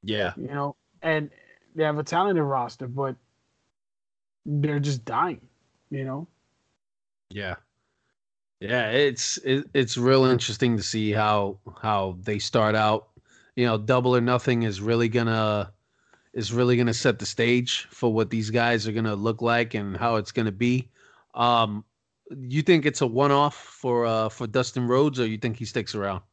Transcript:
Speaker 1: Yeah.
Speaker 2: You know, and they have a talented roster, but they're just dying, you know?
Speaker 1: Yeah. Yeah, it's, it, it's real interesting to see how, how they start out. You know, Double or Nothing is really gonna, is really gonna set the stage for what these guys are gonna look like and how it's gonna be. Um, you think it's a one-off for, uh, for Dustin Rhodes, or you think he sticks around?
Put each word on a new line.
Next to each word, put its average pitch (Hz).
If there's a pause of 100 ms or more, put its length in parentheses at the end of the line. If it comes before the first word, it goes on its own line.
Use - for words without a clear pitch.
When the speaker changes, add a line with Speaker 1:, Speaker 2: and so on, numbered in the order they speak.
Speaker 1:
Yeah. 104
Speaker 2:
You 123
know, 143 (280)
and 156 (460)
they 160
have 151
a 151
talented 175
roster, 131
but 131 (1300)
they're 147
just 139
dying, - (480)
you 135
know? 139 (1000)
Speaker 1:
Yeah. 95 (1040)
Yeah, 110
it's, 131
it, 135
it's 127
real 131
interesting 120
to 98
see 107
how, 104 (240)
how 98
they 104
start 107
out. 107 (460)
You 123
know, 113
Double 123
or 120
Nothing 120
is 101
really 117
gonna, 110 (640)
is 107
really 123
gonna 120
set 117
the 101
stage 123
for 117
what 110
these 110
guys 117
are 110
gonna 110
look 107
like 117
and 101
how 117
it's 101
gonna 110
be. 123 (460)
Um, 117 (540)
you 131
think 160
it's 147
a 135
one-off 143
for, 120
uh, 110
for -
Dustin 123
Rhodes, 131
or 117
you 110
think 113
he 117
sticks -
around? 98 (120)